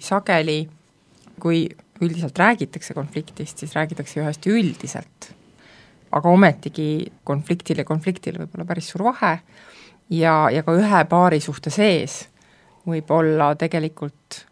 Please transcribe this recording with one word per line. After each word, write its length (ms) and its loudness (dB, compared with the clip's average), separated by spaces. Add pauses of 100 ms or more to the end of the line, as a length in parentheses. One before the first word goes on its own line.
sageli, 560 0 (840)
kui 220 2 (380)
üldiselt 380 -4
räägitakse 560 0
konfliktist, 640 -10
siis 140 -12
räägitakse 480 -4
ju 60 -2
hästi 260 -2
üldiselt. 800 -4 (800)
Aga 160 0
ometigi 800 2 (180)
konfliktil 560 -4
ja 40 -4
konfliktil 540 -4
võib 160 -12
olla 140 -10
päris 240 -6
suur 120 -6
vahe 280 0 (800)
ja, 240 4 (160)
ja 120 0
ka 140 2
ühe 280 4
paari 360 4
suhte 320 -8
sees 540 0 (600)
võib 240 -4
olla 440 2
tegelikult 960 -6